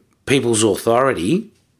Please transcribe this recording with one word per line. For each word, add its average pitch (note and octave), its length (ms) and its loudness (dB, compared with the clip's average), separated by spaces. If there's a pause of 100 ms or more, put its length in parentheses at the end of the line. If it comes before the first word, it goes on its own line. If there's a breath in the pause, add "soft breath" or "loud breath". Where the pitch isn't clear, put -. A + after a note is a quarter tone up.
(260)
people's A#2+ 380 0
authority A#2 840 0 (300)